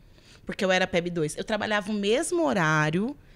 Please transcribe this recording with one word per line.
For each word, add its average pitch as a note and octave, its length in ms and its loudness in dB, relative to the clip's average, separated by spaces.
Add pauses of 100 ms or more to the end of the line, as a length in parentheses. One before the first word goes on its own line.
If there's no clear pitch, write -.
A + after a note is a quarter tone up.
(460)
porque - 180 -6
eu F#3 80 4
era F#3 160 2
peb F3 220 -2
dois. E3 280 -2
Eu - 60 -4
trabalhava G#3 480 -2
o - 20 -4
mesmo B3+ 520 0
horário, E3+ 720 2 (200)